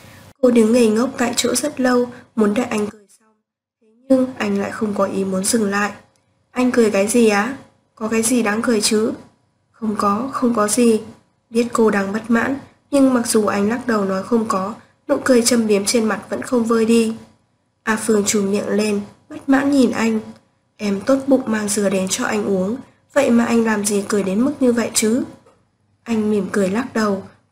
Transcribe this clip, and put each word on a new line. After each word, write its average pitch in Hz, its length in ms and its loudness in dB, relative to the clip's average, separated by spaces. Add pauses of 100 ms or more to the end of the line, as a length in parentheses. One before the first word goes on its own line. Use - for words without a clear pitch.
(420)
Cô 254 100 6
đứng 226 220 4
ngây 240 140 6
ngốc 226 300 2
tại 233 180 -2
chỗ 240 200 -2
rất 294 240 -4
lâu, 247 300 2 (260)
muốn 208 180 2
đợi 247 120 -2
anh 214 220 -4
cười 208 200 -16 (120)
xong. 220 160 -20 (460)
Thế 226 60 -20 (220)
nhưng 262 180 2 (100)
anh 202 220 -2
lại 202 120 -4
không 208 220 -4
có 196 120 0
ý 196 180 -4
muốn 190 200 -4
dừng 208 280 0
lại. 202 200 -2 (600)
"Anh 254 200 0
cười 226 200 2
cái 196 160 2
gì 226 220 4
á? 208 280 -2 (380)
Có 220 120 -8
cái 226 140 0
gì 226 220 0
đáng 208 180 -2
cười 226 200 0
chứ?" 220 300 0 (600)
"Không 214 240 -6
có, 208 380 -2
không 233 220 0
có 208 120 0
gì." 226 340 4 (480)
Biết 233 240 0
cô 220 160 4
đang 196 240 -2
bất 220 140 -4
mãn, 240 280 0 (360)
nhưng 269 220 4
mặc 233 140 0
dù 214 180 2
anh 202 240 0
lắc 254 180 -4
đầu 214 180 0
nói 190 180 -2
không 220 220 0
có, 202 280 -4 (340)
nụ 285 160 0
cười 247 180 4
châm 233 260 0
biếm 202 180 2
trên 220 200 0
mặt 202 240 -2
vẫn 214 120 -6
không 240 220 0
vơi 226 220 2
đi. 226 300 2 (680)
A 220 120 -2
Phương 214 300 0
trùm 202 260 -2
miệng - 180 -4
lên, 202 320 -2 (280)
bất 302 200 -10
mãn 269 220 2
nhìn 262 200 4
anh. 220 280 -2 (580)
"Em 196 240 -4
tốt 269 260 2
bụng 262 180 4
mang 214 240 -2
dừa 202 200 0
đến 190 200 -2
cho 247 160 -4
anh 214 200 -2
uống, 196 320 -2 (360)
vậy 277 160 2
mà 233 160 4
anh 233 200 2
làm 208 200 0
gì 202 220 -2
cười 202 160 0
đến 190 180 -2
mức 294 180 0
như 254 120 2
vậy 233 220 -2
chứ?" 226 300 0 (800)
Anh 214 280 -2
mỉm 196 200 -2
cười 196 180 0
lắc 233 240 -4
đầu, 208 300 -2 (280)